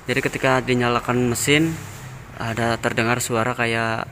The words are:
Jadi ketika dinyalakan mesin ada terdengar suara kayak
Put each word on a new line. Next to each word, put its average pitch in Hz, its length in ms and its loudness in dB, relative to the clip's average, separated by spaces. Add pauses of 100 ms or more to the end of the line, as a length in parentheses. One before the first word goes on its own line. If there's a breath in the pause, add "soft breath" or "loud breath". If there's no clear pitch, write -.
Jadi 127 160 0
ketika 131 400 2
dinyalakan 123 720 2
mesin 151 400 2 (640)
ada 117 400 0
terdengar 117 480 0
suara 120 320 0
kayak 113 560 0